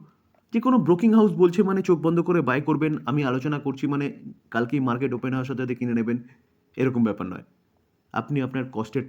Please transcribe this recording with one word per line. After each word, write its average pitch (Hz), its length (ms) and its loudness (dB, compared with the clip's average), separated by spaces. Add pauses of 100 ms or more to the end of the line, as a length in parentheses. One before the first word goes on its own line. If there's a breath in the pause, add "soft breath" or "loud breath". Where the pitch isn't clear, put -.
(520 soft breath)
যে 226 140 0
কোনো 240 100 4 (100)
ব্রোকিং 175 320 4
হাউস 214 140 6 (100)
বলছে 175 180 4 (100)
মানে 190 180 0
চোখ 175 180 4
বন্ধ 165 120 2 (100)
করে 175 200 2
বাই 127 200 2
করবেন, 156 240 2 (180)
আমি 147 100 0 (100)
আলোচনা 143 360 -2
করছি 131 180 -4 (100)
মানে 143 120 -2 (480)
কালকেই 120 340 0
মার্কেট 123 300 -2
ওপেন 127 160 -6
হওয়ার 127 160 -4
সাথে 127 120 -6
সাথে 123 160 -6
কিনে 123 200 -2
নেবেন, 117 200 -2 (580 loud breath)
এরকম 120 320 0
ব্যাপার 92 240 -6
নয়। - 140 -14 (680)
আপনি 139 320 -4
আপনার 131 180 -6 (100)
কষ্টের 113 340 -4